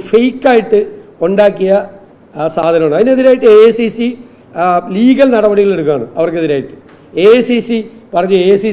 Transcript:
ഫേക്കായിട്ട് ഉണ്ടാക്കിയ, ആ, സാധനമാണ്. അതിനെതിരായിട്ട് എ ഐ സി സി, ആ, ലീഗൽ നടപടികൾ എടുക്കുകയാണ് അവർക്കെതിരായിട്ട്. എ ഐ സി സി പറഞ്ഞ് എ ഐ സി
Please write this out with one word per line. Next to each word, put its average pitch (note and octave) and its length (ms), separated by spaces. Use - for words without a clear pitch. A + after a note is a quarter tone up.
ഫേക്കായിട്ട് A#3+ 680
ഉണ്ടാക്കിയ, F#3+ 460
ആ, D3+ 100
സാധനമാണ്. D#3+ 380
അതിനെതിരായിട്ട് B3+ 600
എ - 20
ഐ - 100
സി A#3 180
സി, A#3+ 120
ആ, - 20
ലീഗൽ C4 400
നടപടികൾ G3+ 400
എടുക്കുകയാണ് C#3+ 300
അവർക്കെതിരായിട്ട്. D#3+ 560
എ - 20
ഐ - 100
സി A#3+ 180
സി A3+ 120
പറഞ്ഞ് F#3 300
എ F#3+ 100
ഐ - 80
സി A3 100